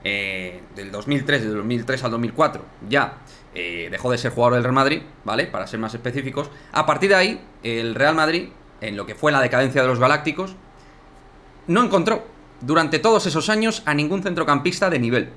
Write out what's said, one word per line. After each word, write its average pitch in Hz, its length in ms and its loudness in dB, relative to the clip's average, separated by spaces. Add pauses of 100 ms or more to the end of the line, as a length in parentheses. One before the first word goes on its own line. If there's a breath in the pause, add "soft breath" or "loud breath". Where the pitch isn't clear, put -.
eh, 95 580 -6 (140)
del 98 160 -12
dos 101 160 -8
mil 139 180 0
tres, 143 180 0
del 107 120 -4
dos 104 100 -4
mil 117 200 -2
tres 127 180 -4
al 120 80 -2
dos 117 80 -2
mil 117 140 -2
cuatro - 300 0 (240)
ya, 131 300 0 (380 loud breath)
eh, 85 340 -8
dejó 95 220 -4
de 120 80 0
ser 120 120 -2
jugador 120 240 4
del 120 80 2
Real 123 120 2
Madrid, 139 260 2 (220)
¿vale? 117 240 -2
Para 98 180 -6
ser 110 140 -8
más 113 160 -6
específicos, 131 540 -6 (220 loud breath)
a 151 140 0
partir 156 240 0
de 202 60 8
ahí, 190 260 2 (220)
el 117 320 -2
Real 143 180 4
Madrid, 160 360 0 (320)
en 107 140 -6
lo 101 120 -8
que 107 80 -12
fue 151 160 2
la 139 100 4
decadencia 127 400 2
de 127 60 4
los 123 120 0
Galácticos, 151 560 0 (1080 loud breath)
no 196 180 4
encontró 190 420 2 (360)
durante 151 380 2
todos 214 260 4
esos 160 240 0
años 220 360 0
a 151 100 0
ningún 151 260 0
centrocampista 175 680 0
de 147 80 0
nivel. 117 380 0